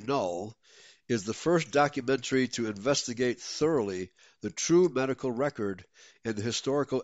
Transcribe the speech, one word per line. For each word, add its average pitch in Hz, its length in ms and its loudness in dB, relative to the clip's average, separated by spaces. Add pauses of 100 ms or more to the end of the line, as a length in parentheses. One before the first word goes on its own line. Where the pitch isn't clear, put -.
Null, 107 520 -2 (520)
is 113 160 0
the 107 100 -4
first 165 360 0
documentary 135 760 2
to 113 200 -4
investigate 123 720 -2
thoroughly 101 680 0 (320)
the 107 80 -6
true 175 380 4
medical 131 420 -2
record 113 540 -4 (400)
and 113 120 -2
the 101 60 -4
historical 131 600 -2